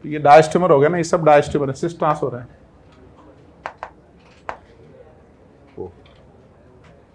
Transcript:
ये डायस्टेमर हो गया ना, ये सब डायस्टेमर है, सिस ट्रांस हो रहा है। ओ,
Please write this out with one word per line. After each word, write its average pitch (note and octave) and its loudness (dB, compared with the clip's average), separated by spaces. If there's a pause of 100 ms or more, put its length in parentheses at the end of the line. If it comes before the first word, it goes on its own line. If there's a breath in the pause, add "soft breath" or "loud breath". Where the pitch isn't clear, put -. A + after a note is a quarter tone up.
ये D3 -10
डायस्टेमर D#3 4
हो C#3 4
गया D3+ 2
ना, F3 -4
ये E3+ -4
सब E3 -4
डायस्टेमर D3 2
है, C3 -8
सिस E3+ -10
ट्रांस D3+ -4
हो C3+ -6
रहा A#2+ -12
है। A#2+ -20 (3250)
ओ, F#2 -14 (1300)